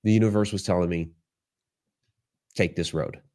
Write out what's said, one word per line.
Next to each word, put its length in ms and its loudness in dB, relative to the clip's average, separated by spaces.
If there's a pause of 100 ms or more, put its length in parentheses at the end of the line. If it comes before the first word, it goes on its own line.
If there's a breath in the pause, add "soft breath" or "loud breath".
the 80 4
universe 400 2
was 100 -6
telling 260 0
me, 220 -4 (1400)
"Take 220 0
this 180 -4
road." 260 -4 (140)